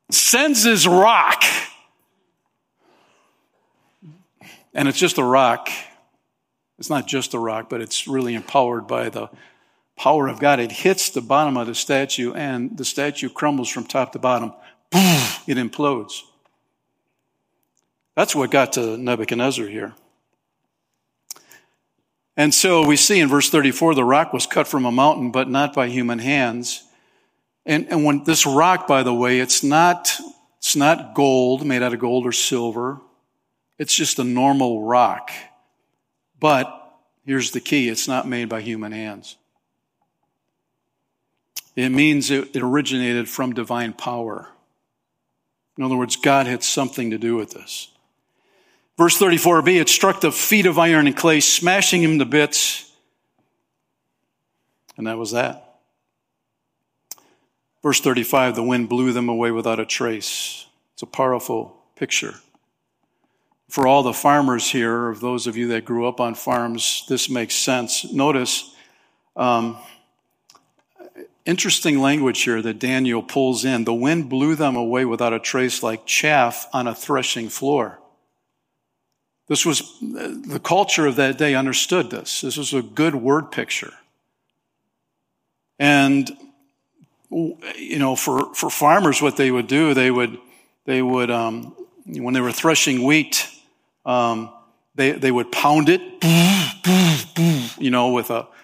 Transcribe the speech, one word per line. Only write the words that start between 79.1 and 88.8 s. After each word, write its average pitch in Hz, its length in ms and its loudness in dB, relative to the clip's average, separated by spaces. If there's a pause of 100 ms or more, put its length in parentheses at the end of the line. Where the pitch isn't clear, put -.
This 147 200 -2
was, 156 160 -2 (180)
the - 640 -10
culture 170 460 0
of 123 80 -2
that 135 200 0
day 143 200 0
understood 131 520 -2
this. - 320 -10
This - 160 -6
was 143 160 -6
a 135 100 0
good 143 340 -2
word 139 340 0
picture. - 420 -8 (1800)
And, 139 540 2 (1000)
you - 680 -8
know, 135 160 0
for, 135 400 -4
for 147 160 -4
farmers, 156 500 4